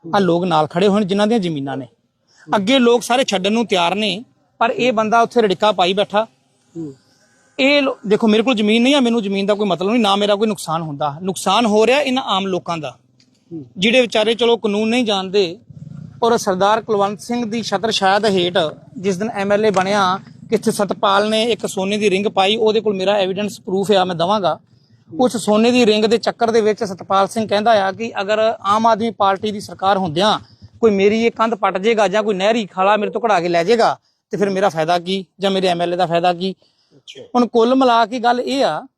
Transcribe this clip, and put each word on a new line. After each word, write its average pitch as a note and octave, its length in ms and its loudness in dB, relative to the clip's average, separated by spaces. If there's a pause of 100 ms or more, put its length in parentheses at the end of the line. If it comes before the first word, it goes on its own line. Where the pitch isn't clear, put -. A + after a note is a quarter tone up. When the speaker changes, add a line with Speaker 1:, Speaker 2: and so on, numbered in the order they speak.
(140)
Speaker 1:
ਆ G#3 40 2
ਲੋਕ F3 260 2
ਨਾਲ D#3+ 220 2
ਖੜੇ F3 220 0
ਹੋਏ G3+ 120 2
ਨੇ G#3+ 60 0
ਜਿਨ੍ਹਾਂ G3+ 200 0
ਦੀਆਂ A#3 120 0
ਜ਼ਮੀਨਾਂ C#3+ 380 -4
ਨੇ। C3 100 -10 (680)
ਅੱਗੇ G#3+ 220 2
ਲੋਕ A#3+ 240 4
ਸਾਰੇ B3+ 220 0
ਛੱਡਣ G3 280 2
ਨੂੰ A3+ 140 0
ਤਿਆਰ F3 280 0
ਨੇ, G#3 300 -4 (340)
ਪਰ A#3 120 2
ਇਹ B3 220 0
ਬੰਦਾ A3 280 2
ਉੱਥੇ A#3 220 2
ਰੜਿੱਕਾ G#3 300 2
ਪਾਈ F3+ 200 2
ਬੈਠਾ। G3+ 340 0 (500)
Speaker 2:
ਹੂੰ। D3+ 180 -12 (640)
Speaker 1:
ਇਹ C#4+ 240 2
ਲੋ-, C4 140 -4 (100)
ਦੇਖੋ G#3 220 2
ਮੇਰੇ G#3+ 140 4
ਕੋਲ B3+ 120 0
ਜ਼ਮੀਨ A3 280 2
ਨਹੀਂ C4 120 4
ਆ, D4 60 4
ਮੈਨੂੰ A#3 220 0
ਜ਼ਮੀਨ G3 240 -4
ਦਾ G#3 80 0
ਕੋਈ G3+ 140 -2
ਮਤਲਬ F3+ 220 -2
ਨਹੀਂ, A#3+ 100 2
ਨਾ G3+ 160 2
ਮੇਰਾ G#3 200 0
ਕੋਈ G#3+ 120 0
ਨੁਕਸਾਨ E3+ 340 -4
ਹੁੰਦਾ। D3 400 -6
ਨੁਕਸਾਨ G3 440 0
ਹੋ G#3+ 200 2
ਰਿਹਾ B3+ 140 2
ਇਹਨਾਂ C4+ 220 -2
ਆਮ G3 240 -2
ਲੋਕਾਂ F3 320 -6
ਦਾ, C#3 180 -12 (560)
Speaker 2:
ਹੂੰ। D#3 120 -14 (140)
Speaker 1:
ਜਿਹੜੇ A3+ 220 2
ਵਿਚਾਰੇ A3+ 340 0
ਚਲੋ A#3 220 2
ਕਾਨੂੰਨ G#3+ 320 -2
ਨਹੀਂ A#3+ 160 0
ਜਾਣਦੇ। F#3+ 540 -2 (640)
ਔਰ A#3 140 2
ਸਰਦਾਰ G3+ 440 0
ਕੁਲਵੰਤ G3+ 400 -2
ਸਿੰਘ A#3+ 300 -6
ਦੀ A3+ 120 -6
ਛਤਰ G3+ 300 -4
ਛਾਇਆ G3 260 2
ਦੇ G#3+ 100 0
ਹੇਠ F3+ 260 0 (440)
ਜਿਸ F#3+ 180 -2
ਦਿਨ G#3+ 140 -4
ਐਮ G3+ 220 -4
ਐਲ G#3 140 2
ਏ A3 40 4
ਬਣਿਆ, F#3+ 480 0 (320)
ਕਿੱਥੇ A3 200 0
ਸਤਪਾਲ G3+ 600 0
ਨੇ A3 140 0
ਇੱਕ A3+ 220 -2
ਸੋਨੇ G3 320 -4
ਦੀ F3+ 120 2
ਰਿੰਗ F#3+ 160 -2
ਪਾਈ, G3 300 0
ਉਹਦੇ A3 240 2
ਕੋਲ G#3 140 -2
ਮੇਰਾ F#3 180 0
ਐਵੀਡੈਂਸ G3 480 -2
ਪ੍ਰੂਫ F#3+ 320 -4
ਆ, F#3 120 4
ਮੈਂ F3+ 100 -4
ਦੇਵਾਂਗਾ। F3 440 0 (640)
ਉਸ B3+ 160 2
ਸੋਨੇ G#3+ 340 2
ਦੀ B3 160 4
ਰਿੰਗ G#3+ 180 2
ਦੇ A3+ 140 2
ਚੱਕਰ A3 320 -2
ਦੇ A3+ 100 2
ਵਿੱਚ G#3+ 240 0
ਸਤਪਾਲ F#3+ 440 -2
ਸਿੰਘ A3 200 -4
ਕਹਿੰਦਾ G#3 380 2
ਆ F#3+ 60 -2
ਕਿ A3+ 280 -8
ਅਗਰ G#3 180 -2 (220)
ਆਮ G#3+ 260 0
ਆਦਮੀ A3+ 240 2
ਪਾਰਟੀ G3 400 -2
ਦੀ G#3 100 -10
ਸਰਕਾਰ F#3+ 380 -2
ਹੁੰਦਿਆਂ F#3 400 0 (420)
ਕੋਈ A3+ 100 4
ਮੇਰੀ G#3 340 2
ਇਹ A3+ 60 2
ਕੰਧ A3+ 240 -2
ਪੱਟ G3 240 -2
ਜਾਏਗਾ G#3 300 2
ਜਾਂ G#3 140 0
ਕੋਈ G#3 120 -2
ਨਹਿਰੀ G#3 320 0
ਖਾਲਾ G3 300 0
ਮੇਰੇ G#3 140 -4
ਤੋਂ G3+ 100 -6
ਕਢਾ G#3 200 2
ਕੇ E3+ 80 -4
ਲੈ E3+ 160 2
ਜਾਏਗਾ, F#3 320 2 (340)
ਤੇ G#3 60 -6
ਫਿਰ G3 140 0
ਮੇਰਾ F#3+ 180 0
ਫਾਇਦਾ E3 300 0
ਕੀ F#3 260 -4 (160)
ਜਾਂ G3 100 0
ਮੇਰੇ F#3+ 180 0
ਐਮ E3+ 140 0
ਐਲ F3 100 -2
ਏ F3 40 -2
ਦਾ F3+ 100 0
ਫਾਇਦਾ E3+ 260 0
ਕੀ? F3+ 220 -4 (420)
Speaker 2:
ਅੱਛਾ। - 260 -20
Speaker 1:
ਹੁਣ A#3+ 240 0
ਕੁੱਲ A#3 280 2
ਮਿਲਾ A#3+ 320 4
ਕੇ A#3 120 -8
ਗੱਲ A#3+ 220 0
ਇਹ B3+ 240 -2
ਆ F3+ 220 -4 (100)